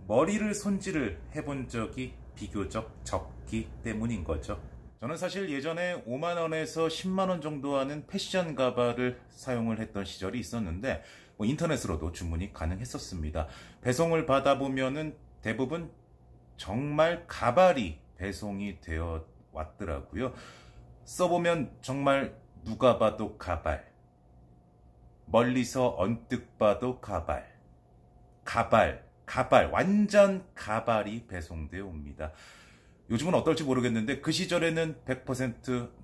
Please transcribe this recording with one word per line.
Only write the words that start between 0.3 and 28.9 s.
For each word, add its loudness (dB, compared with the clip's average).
손질을 -2
해본 -6
적이 -6
비교적 -6
적기 -6
때문인 -4
거죠. -4
저는 -6
사실 -4
예전에 -2
오만 -2
원에서 0
십만 0
원 -2
정도 -2
하는 -2
패션 -2
가발을 2
사용을 -2
했던 -4
시절이 -6
있었는데 -4
뭐 0
인터넷으로도 0
주문이 -4
가능했었습니다. -4
배송을 2
받아보면은 2
대부분 -2
정말 0
가발이 4
배송이 -6
되어 -4
왔더라고요. -6
써보면 2
정말 0
누가 4
봐도 2
가발, -4
멀리서 4
언뜻 -2
봐도 2
가발, -6
가발, 4